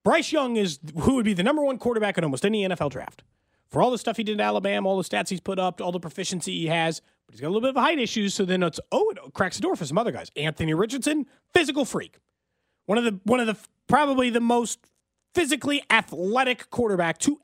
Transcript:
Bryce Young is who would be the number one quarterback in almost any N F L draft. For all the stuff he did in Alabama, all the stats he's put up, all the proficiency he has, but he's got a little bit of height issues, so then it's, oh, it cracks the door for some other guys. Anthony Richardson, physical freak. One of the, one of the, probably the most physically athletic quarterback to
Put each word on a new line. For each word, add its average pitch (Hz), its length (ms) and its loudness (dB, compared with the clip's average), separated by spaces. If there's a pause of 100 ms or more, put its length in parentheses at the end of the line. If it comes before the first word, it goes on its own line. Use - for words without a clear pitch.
Bryce 285 280 2
Young 262 240 2
is 185 240 0 (220)
who 269 140 4
would 233 100 2
be 208 80 2
the 175 100 -2
number 294 200 2
one 269 140 0
quarterback 214 400 -2
in 170 60 0
almost 135 200 -2
any 208 220 2
N 185 60 -2
F 170 100 -4
L 147 80 -2
draft. - 340 -12 (460)
For - 120 0
all 240 100 4
the 240 60 0
stuff 226 200 -4
he 233 60 -2
did 214 100 -2
in 208 80 -2
Alabama, 202 480 0
all 190 80 0
the 185 60 0
stats 202 260 -2
he's 180 120 -4
put 190 180 -4
up, 185 220 -2
all 180 100 -4
the 180 80 -4
proficiency 175 540 -8
he 165 140 -4
has, 165 340 0 (240)
but - 80 -20
he's 113 80 -20
got 143 60 -4
a - 20 -2
little 208 120 0
bit 262 100 0
of 262 100 -2
height 311 160 4
issues, 208 380 0
so 196 100 0
then 185 160 2
it's, 170 180 -2 (120)
oh, 403 180 2
it 139 240 -10
cracks 185 240 -2
the 202 60 -8
door 349 120 0
for 170 100 -6
some 147 120 -2
other 220 140 0
guys. 90 240 -10
Anthony 156 400 -2
Richardson, 262 500 0 (280)
physical 294 300 2
freak. - 360 -6 (640)
One 214 140 2
of 240 40 2
the, 214 200 0
one 240 160 4
of 233 80 0
the, 214 100 -2 (300)
probably 262 420 4
the 233 100 2
most 240 400 0 (540)
physically 285 560 0
athletic 226 800 0
quarterback 185 520 0
to 294 220 0